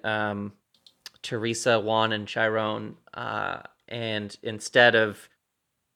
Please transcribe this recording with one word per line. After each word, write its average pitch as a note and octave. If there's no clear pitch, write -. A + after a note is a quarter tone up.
um, G#2
Teresa, A#2
Juan, A2
and G#2
Chiron, A2
uh, G#2
and A2
instead A#2
of A2